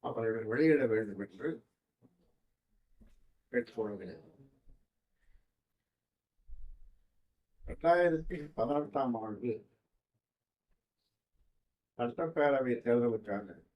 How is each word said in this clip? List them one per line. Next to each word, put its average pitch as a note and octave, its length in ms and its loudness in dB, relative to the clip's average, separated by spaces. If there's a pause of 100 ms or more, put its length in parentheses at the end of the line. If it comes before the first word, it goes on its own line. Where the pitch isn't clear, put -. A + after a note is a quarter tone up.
அவர்கள் A2+ 480 -2
வெளியிட D3 360 6
வேண்டும் G#2 360 0
என்று C#3 260 -8 (2000)
கேட்டுக்கொள்கிறேன். G#2 720 -4 (3250)
ரெண்டாயிரத்தி E3+ 760 0 (180)
பதினெட்டாம் C#3 640 0
ஆண்டு A2 320 -6 (2500)
சட்டப்பேரவை C3+ 800 2
தேர்தலுக்கான A2+ 680 2 (280)